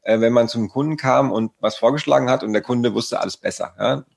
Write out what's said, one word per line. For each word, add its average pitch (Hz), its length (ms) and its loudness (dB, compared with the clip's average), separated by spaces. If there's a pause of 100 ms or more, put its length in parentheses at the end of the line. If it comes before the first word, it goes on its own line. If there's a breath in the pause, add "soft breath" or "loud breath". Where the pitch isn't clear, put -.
äh, 110 180 2
wenn 117 140 4
man 120 120 6
zum 113 220 -4
Kunden 151 300 -2
kam 131 340 2
und 110 260 -2
was 107 180 -2
vorgeschlagen 139 520 2
hat 127 160 0
und 107 80 -4
der 104 80 2
Kunde 120 320 0
wusste 107 260 -4
alles 92 200 -6
besser, - 400 -8
ja. 135 260 -2 (120)